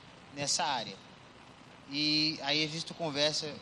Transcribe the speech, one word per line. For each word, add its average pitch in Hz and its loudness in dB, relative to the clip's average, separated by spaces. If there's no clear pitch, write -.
nessa 143 0
área. 113 0
E 151 2
aí, 147 4
às 151 0
vezes, 160 -4
tu - -8
conversa 151 2